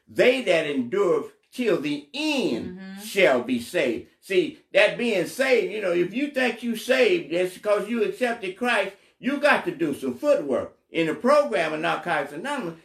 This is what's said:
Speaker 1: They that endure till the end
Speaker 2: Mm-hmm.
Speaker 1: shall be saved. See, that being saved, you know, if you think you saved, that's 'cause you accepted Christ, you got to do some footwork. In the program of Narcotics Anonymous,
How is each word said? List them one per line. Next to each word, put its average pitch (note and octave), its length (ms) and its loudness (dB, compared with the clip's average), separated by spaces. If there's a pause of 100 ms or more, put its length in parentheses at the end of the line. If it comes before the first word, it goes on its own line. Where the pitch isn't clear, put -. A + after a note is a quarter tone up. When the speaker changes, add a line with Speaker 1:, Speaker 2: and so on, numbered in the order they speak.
Speaker 1:
They A#3 340 2
that E3 240 2
endure D3 600 0 (260)
till A3 280 0
the D3 340 -6
end C4 640 -2
Speaker 2:
Mm-hmm. G3 240 -16
Speaker 1:
shall D3+ 400 4
be A#2 180 -2
saved. C3+ 480 -2 (120)
See, F3+ 400 0 (120)
that G#3 260 4
being G#3 280 0
saved, A#3 460 0
you G#3+ 80 -6
know, F#3 120 -2
if F3 220 0
you C#4 140 -2
think B3 340 -2
you A3+ 140 -4
saved, F#3+ 560 2
that's F3+ 260 -2
'cause G#3 300 0
you A3+ 160 0
accepted F#3+ 520 -4
Christ, A3 380 -2 (240)
you C4 200 -4
got C4+ 260 2
to F3 100 -4
do D3+ 200 -2
some C3 200 -6
footwork. D3 640 0 (140)
In E3 160 0
the D3+ 80 -2
program A#3 580 2
of D#3 80 -4
Narcotics D#3 520 -2
Anonymous, G3 520 -6